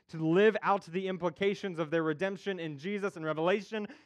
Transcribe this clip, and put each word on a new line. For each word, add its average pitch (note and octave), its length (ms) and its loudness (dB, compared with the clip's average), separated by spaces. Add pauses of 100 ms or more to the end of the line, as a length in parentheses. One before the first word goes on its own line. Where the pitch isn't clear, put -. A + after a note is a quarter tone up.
to D#3+ 180 -4
live G3+ 360 6
out F#3+ 240 2
the F#3 220 -4
implications F#3 680 -2
of D#3+ 120 -2
their E3 120 2
redemption F#3 560 -2
in D#3+ 180 -6
Jesus. G3 400 -4
And D#3+ 80 -8
Revelation F#3 640 0 (200)